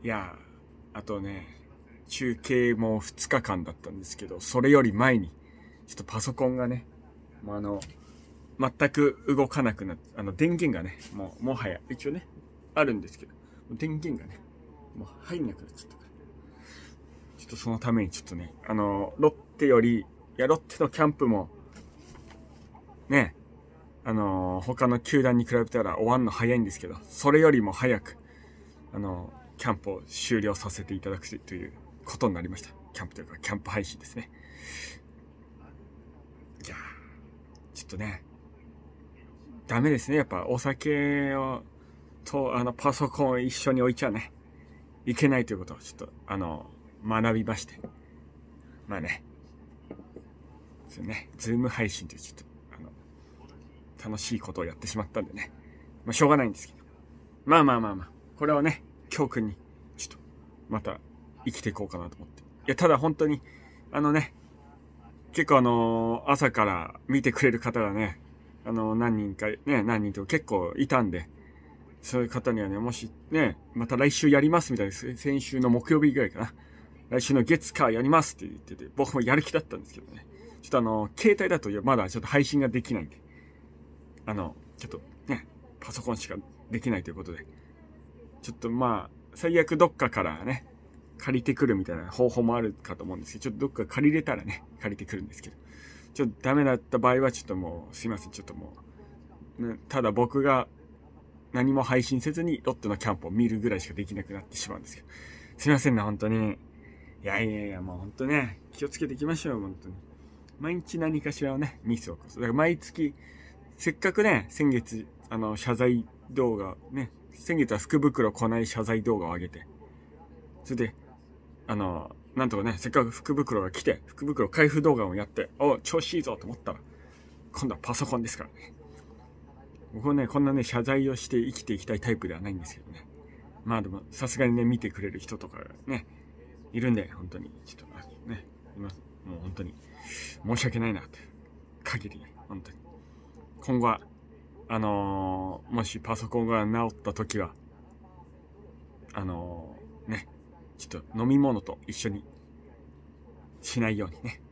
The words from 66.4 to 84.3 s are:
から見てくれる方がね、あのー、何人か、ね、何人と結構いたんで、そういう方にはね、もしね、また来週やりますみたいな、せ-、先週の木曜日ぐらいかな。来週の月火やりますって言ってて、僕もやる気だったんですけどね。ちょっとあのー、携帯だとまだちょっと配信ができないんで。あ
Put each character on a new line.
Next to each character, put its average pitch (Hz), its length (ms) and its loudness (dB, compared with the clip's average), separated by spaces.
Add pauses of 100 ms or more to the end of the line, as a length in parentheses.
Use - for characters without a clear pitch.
か 110 140 2
ら 87 420 -4
見 135 140 2
て 127 100 2
く 127 120 -2
れ 131 80 8
る 117 80 0
方 120 200 -2
が 104 140 0
ね、 104 260 -2 (460)
あ 113 60 -4
の 110 220 0
ー、 - 20 0
何 117 200 2
人 101 200 -2
か、 107 120 -4 (180)
ね、 135 180 2
何 110 180 2
人 101 120 -2
と 98 120 -6
結 156 200 0
構 92 320 -2
い 135 100 2
た 131 140 4
ん 104 100 0
で、 85 180 -6 (720)
そ - 180 -4
う 123 40 2
い - 20 0
う 117 40 -6
方 123 220 -2
に 110 100 0
は 101 60 -2
ね、 95 100 -4
も 117 140 -4
し 113 180 -8 (220)
ね、 151 260 2 (160)
ま 117 140 -2
た 127 80 -2
来 139 160 4
週 - 180 4
や 143 100 10
り 147 100 6
ま 170 120 4
す 143 120 -4
み 117 40 -2
た 101 60 2
い 98 40 0
な、 95 40 -4
せ-、 123 240 -8
先 139 260 -2
週 131 180 -6
の 127 100 6
木 120 240 4
曜 151 80 6
日 147 100 6
ぐ 131 80 0
ら 113 80 4
い - 40 -4
か - 80 -12
な。 113 140 -4 (560)
来 123 120 2
週 135 120 0
の 131 100 6
月 160 300 2
火 131 180 4
や 113 100 0
り 135 80 2
ま 160 140 6
す - 120 -6
っ - 40 -20
て 90 80 -10
言 82 80 -12
っ - 40 -16
て - 160 -16
て、 - 200 -14
僕 135 180 0
も 135 80 2
や 120 140 4
る 151 80 4
気 - 100 -8
だ 165 60 4
っ 156 40 -8
た - 140 -10
ん - 40 -10
で - 40 -16
す - 80 -20
け - 80 -18
ど - 120 -20
ね。 110 120 -18 (360)
ち - 60 -20
ょ - 20 -18
っ - 20 -4
と 139 80 4
あ - 20 2
の 110 280 2
ー、 - 20 -18 (100)
携 208 180 8
帯 190 80 0
だ 175 120 2
と 104 100 -6 (140)
ま 131 120 4
だ 98 140 2
ち 104 80 -6
ょ - 20 -4
っ - 20 -10
と 110 60 -8
配 143 160 4
信 143 160 2
が 135 100 4
で 120 120 -2
き - 120 -4
な 104 60 0
い 82 40 -6
ん 69 60 -10
で。 - 120 -20 (1040)
あ 110 80 -4